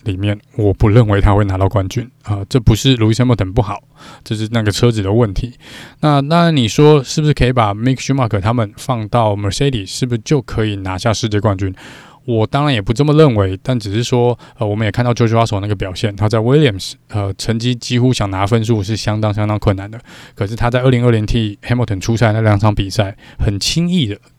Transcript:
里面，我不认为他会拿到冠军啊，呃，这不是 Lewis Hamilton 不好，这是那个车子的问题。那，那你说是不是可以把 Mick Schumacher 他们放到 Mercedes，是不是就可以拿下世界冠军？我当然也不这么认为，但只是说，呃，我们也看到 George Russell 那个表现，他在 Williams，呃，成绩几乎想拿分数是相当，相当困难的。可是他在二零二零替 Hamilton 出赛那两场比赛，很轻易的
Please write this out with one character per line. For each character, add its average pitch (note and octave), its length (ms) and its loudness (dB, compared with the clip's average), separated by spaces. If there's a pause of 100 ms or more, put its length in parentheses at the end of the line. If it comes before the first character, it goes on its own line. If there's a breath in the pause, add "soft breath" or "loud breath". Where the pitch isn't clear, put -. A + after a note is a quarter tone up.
里 G2 100 -4
面， G2+ 240 -2 (160)
我 G#2 180 2
不 A2+ 140 2
认 G#2 220 6
为 G2+ 100 2
他 G2+ 140 4
会 G#2 100 4
拿 F#2 140 -2
到 F#2+ 100 0
冠 F#2+ 220 -2
军 A#2 200 -8 (140)
啊， G#2 140 -4
呃， G2 100 -8
这 - 100 0
不 A#2 160 4
是 C3 240 2
Lewis A2 180 2
Hamilton G#2+ 360 0
不 A#2 100 0
好， G2+ 220 -6 (400 loud breath)
这 - 100 -6
是 G#2+ 180 -4
那 A2+ 120 0
个 G#2 80 0
车 A#2+ 180 2
子 G#2+ 140 0
的 F#2+ 80 0
问 A2 220 2
题。 A#2+ 220 -4 (440 loud breath)
那， D3 220 2
那 E3 300 2
你 B2+ 180 2
说 D3+ 340 6
是 - 160 -6
不 D3+ 80 2
是 D3 60 4
可 C3 120 0
以 B2 60 2
把 A2+ 220 2
Mick B2 240 -2
Schumacher B2+ 420 -2
他 G#2 140 0
们 A2 240 -2
放 A2+ 320 -4
到 A2 260 2
Mercedes， G2+ 520 -2
是 - 180 -6
不 A#2+ 100 -2
是 A2 80 -4
就 C#3+ 180 0
可 - 240 -4
以 G#2 120 -4
拿 F#2+ 200 -6
下 A2 160 0
世 A2+ 140 -4
界 G2+ 140 -2
冠 G2+ 160 0
军？ F#2+ 180 -6 (520 loud breath)
我 A2 200 0
当 C#3+ 180 0
然 D3 80 0
也 G#2+ 80 -2
不 F#2+ 100 -2
这 C3 140 2
么 D3+ 80 2
认 D3+ 220 6
为， F#2+ 260 0
但 B2+ 180 -2
只 G#2+ 140 -8
是 A#2 100 0
说， A#2+ 320 0 (220 loud breath)
呃， A2+ 80 -4
我 G#2 100 -2
们 A2+ 80 -2
也 G#2 80 -2
看 B2 140 -2
到 A#2+ 80 2
George A#2 160 2
Russell A2+ 300 0
那 G2+ 80 -6
个 G#2 80 -2
表 F#2+ 180 -8
现， G#2 220 -4
他 G#2 120 0
在 A2 120 0
Williams， A#2+ 540 2 (160)
呃， G2+ 260 -4
成 A2+ 240 -4
绩 B2 160 -2
几 B2 240 -2
乎 B2+ 120 2
想 G#2 200 -2
拿 G2 160 -2
分 A2+ 180 2
数 A2 160 0
是 G#2 160 -4
相 G#2+ 240 -4
当， G#2+ 100 0
相 G#2 160 -2
当 G#2 120 -2
困 G2+ 160 0
难 G2 160 -10
的。 A#2 100 -16 (320 loud breath)
可 G#2 140 -6
是 A2+ 80 -8
他 A2+ 120 0
在 B2 140 0
二 B2+ 80 4
零 B2 160 2
二 B2 60 4
零 A2 120 2
替 G#2+ 380 -2
Hamilton A#2 380 -2
出 A2+ 180 -2
赛 A2 160 2
那 A2 80 0
两 G#2+ 180 4
场 G#2+ 140 2
比 G2+ 160 -4
赛， G2 260 -4 (220 loud breath)
很 G2+ 220 -2
轻 E3 280 -2
易 F3 200 0
的 G2+ 100 -6 (220)